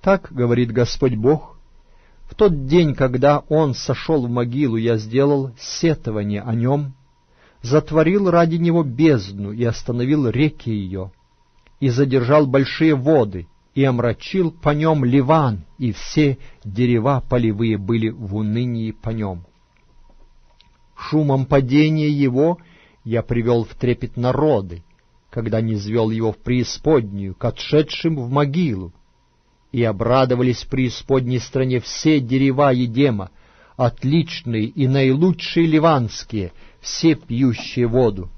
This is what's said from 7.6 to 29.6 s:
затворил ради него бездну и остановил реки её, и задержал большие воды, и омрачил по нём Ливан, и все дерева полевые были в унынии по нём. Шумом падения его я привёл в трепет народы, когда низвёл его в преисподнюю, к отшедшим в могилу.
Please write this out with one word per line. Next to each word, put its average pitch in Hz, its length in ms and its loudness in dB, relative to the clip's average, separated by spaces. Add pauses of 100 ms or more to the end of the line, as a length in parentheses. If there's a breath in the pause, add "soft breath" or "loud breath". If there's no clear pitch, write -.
затворил 160 680 2
ради 170 260 2
него 170 260 2
бездну 113 680 0
и 113 120 -4
остановил 123 640 -2
реки 127 420 -2
её, 95 420 -6 (680)
и 135 100 0
задержал 131 580 2
большие 139 480 2
воды, 123 520 0 (280)
и 135 100 2
омрачил 131 680 -2
по 156 200 -2
нём 151 340 2
Ливан, 127 600 2 (140)
и 117 140 -2
все 139 460 0 (260 soft breath)
дерева 120 640 0
полевые 113 480 0
были 110 320 -2
в 107 280 -8
унынии 113 560 -4
по - 180 -10
нём. 98 360 -6 (1500)
Шумом 143 500 0
падения 151 600 2
его 143 500 2 (460 soft breath)
я 113 180 -2
привёл 117 420 0
в - 100 -18
трепет - 420 -4
народы, 120 680 0 (480)
когда 113 300 -4
низвёл 110 500 -2
его 113 220 -2
в - 60 -10
преисподнюю, 113 1000 -2
к - 80 -12
отшедшим 151 720 -2
в 123 140 -8
могилу. 139 600 -2 (800)